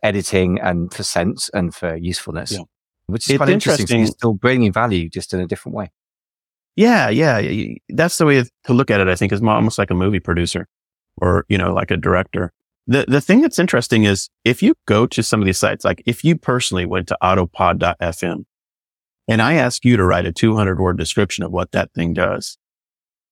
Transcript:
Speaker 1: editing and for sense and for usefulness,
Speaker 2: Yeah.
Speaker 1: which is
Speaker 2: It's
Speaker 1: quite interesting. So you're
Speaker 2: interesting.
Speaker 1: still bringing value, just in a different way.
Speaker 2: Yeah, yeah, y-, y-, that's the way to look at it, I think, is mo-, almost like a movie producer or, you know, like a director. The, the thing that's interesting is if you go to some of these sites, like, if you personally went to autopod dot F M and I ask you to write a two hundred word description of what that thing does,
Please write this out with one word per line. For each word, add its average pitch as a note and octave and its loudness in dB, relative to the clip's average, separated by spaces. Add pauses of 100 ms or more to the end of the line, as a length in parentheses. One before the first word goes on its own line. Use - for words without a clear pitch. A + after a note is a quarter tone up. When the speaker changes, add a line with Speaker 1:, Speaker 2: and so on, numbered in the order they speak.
Speaker 1:
editing F#2+ 0
and F2 -4
for G2+ -10
sense - -4
and F2+ -4
for E2 -8
usefulness, F2 -8
Speaker 2:
Yeah. F#2 -8 (440)
Speaker 1:
which G#2 -6
is C#3 0
Speaker 2:
It's C#3 2
Speaker 1:
quite C#3+ 0
interesting. F3 0
So A2+ -2
you're A2+ 4
Speaker 2:
interesting. G#2+ 0
Speaker 1:
still A2+ 0
bringing A#2+ 2
value, G2+ -2
just - -12
in F#2 -2
a F2+ -4
different - -10
way. - -10 (840)
Speaker 2:
Yeah, G#3 4
yeah, C3 2
y-, G#2 0
y-, D#2+ -6 (140)
that's D#3+ 0
the D#3+ 2
way C#3 4
to - -6
look B2 4
at G#2 2
it, F#2+ 2
I F#2 2
think, G2 0
is G2+ -2
mo-, A2 2
almost A2 0
like G2+ 0
a F#2 -2
movie F#2+ 0
producer E2+ -2 (520)
or, F2+ 2
you G#2 0
know, F2+ 0
like F#2 -2
a F#2 -2
director. F2+ -2 (360)
The, C3 2
the C#3 2
thing G#3+ 4
that's D4+ 2
interesting A#2+ 2
is G2+ 0 (140)
if B2 0
you D4 4 (120)
go A2 4
to A#2 -2
some G#2+ 0
of G2+ 2
these F#2 0
sites, - -2
like, F#2 -2
if - -2
you D#3+ 4
personally A#2+ -2
went F#2 -4
to - -4
autopod F2+ 2
dot E2+ -2
F F2 -6
M E2+ -6 (840)
and A2+ 2
I C3 2
ask B2 0
you B2 6
to F#2+ 4
write F2+ 2
a E2+ -4
two A2 2
hundred F#2+ 0
word F2+ 0
description F#2+ -4
of F2 -8
what F2+ -4
that - -4
thing E2+ -4
does, - -4 (720)